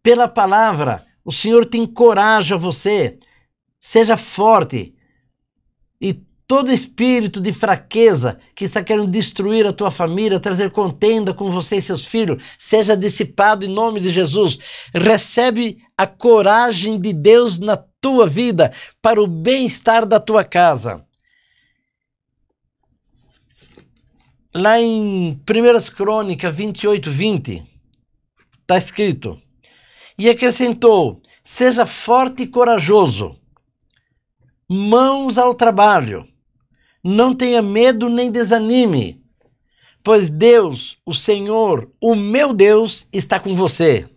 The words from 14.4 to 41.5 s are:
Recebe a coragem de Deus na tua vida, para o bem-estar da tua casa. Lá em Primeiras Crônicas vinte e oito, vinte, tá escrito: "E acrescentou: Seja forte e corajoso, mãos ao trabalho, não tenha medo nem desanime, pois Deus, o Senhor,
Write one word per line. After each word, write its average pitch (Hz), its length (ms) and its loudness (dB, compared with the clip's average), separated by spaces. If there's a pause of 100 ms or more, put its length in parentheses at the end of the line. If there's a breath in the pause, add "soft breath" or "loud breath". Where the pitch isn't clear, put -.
Recebe 220 840 0 (180)
a 285 100 0
coragem 220 920 2
de 190 140 -4
Deus 208 440 4
na 202 180 -2
tua 254 520 0
vida, 175 460 0 (260 loud breath)
para 220 220 2
o 208 40 0
bem-estar 226 760 -2
da 214 160 0
tua 214 240 0
casa. 120 640 -2 (3500)
Lá 208 240 4
em 202 680 -2
Primeiras 233 420 2
Crônicas 196 640 -6
vinte 202 280 -8
e 208 60 -2
oito, 196 220 -2
vinte, 139 540 -4 (1000)
tá 180 100 0
escrito: 175 640 -4 (760 soft breath)
"E 208 100 0
acrescentou: 233 960 0 (200)
Seja 247 440 0
forte 262 560 -2
e - 40 -8
corajoso, 180 880 0 (1300)
mãos 247 680 0
ao 247 160 2
trabalho, 196 720 2 (760)
não 226 320 2
tenha 247 260 0
medo 220 480 0
nem 240 240 -2
desanime, 220 880 0 (800)
pois 202 280 2
Deus, 175 760 2
o 170 80 -10
Senhor, 202 800 -2 (100)